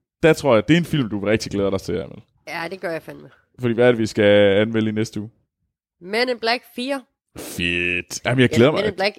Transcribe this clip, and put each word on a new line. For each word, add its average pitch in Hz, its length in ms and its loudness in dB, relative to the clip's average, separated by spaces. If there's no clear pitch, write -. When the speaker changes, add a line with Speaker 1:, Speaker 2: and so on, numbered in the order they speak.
Speaker 1:
Der 160 100 6
tror 139 220 2
jeg, 107 120 2
det 147 60 4
er 170 40 6
en 175 80 0
film, 135 240 -2
du 104 100 -6
rigtig 101 320 -2
glæder 98 180 -2
dig 95 120 -4
til, - 140 -6
Emil. 82 260 -10
Speaker 2:
Ja, 165 240 -10
det 190 100 -14
gør 180 100 -8
jeg 160 100 -8
fandme. 147 280 -20
Speaker 1:
Fordi 123 140 -2
hvad 120 140 4
er 127 40 6
det, 117 80 0
vi 113 60 -2
skal 107 180 -2
anmelde 110 280 0
i - 20 -4
næste 110 280 -6
uge? 104 100 -12
Speaker 2:
Men 214 280 -4
in 240 100 -6
Black 233 240 -2
fire. 262 260 -6
Speaker 1:
Fedt. 87 880 -6
Jamen, 127 140 0
jeg 127 60 6
Speaker 2:
Eller - 100 0
Speaker 1:
glæder - 160 6
Speaker 2:
Men - 100 -2
Speaker 1:
mig. 208 60 -2
Speaker 2:
in 202 80 -4
Black 196 240 -2